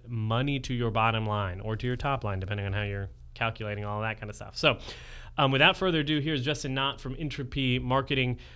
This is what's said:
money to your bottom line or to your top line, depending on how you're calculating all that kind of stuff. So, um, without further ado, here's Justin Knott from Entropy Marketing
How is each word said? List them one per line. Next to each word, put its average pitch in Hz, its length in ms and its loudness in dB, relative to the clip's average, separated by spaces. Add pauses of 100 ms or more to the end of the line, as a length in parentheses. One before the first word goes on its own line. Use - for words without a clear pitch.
money 120 520 0
to 127 140 -4
your 117 180 0
bottom 110 340 4
line 101 360 0
or 107 140 -2
to 123 120 -2
your 123 80 0
top 135 280 -2
line, 98 160 0
depending 98 260 -4
on 98 80 -2
how 104 100 0
you're 101 260 -4 (240)
calculating 104 520 -2
all 104 160 -2
that 110 180 -2
kind 107 100 -10
of 104 60 -8
stuff. - 220 -12
So, 135 220 4 (580)
um, 139 140 6
without 156 260 6
further 175 220 4
ado, 151 200 2
here's 143 240 0
Justin 139 300 -2
Knott 135 260 -2
from 131 200 -6
Entropy 135 580 0
Marketing 127 640 2 (160)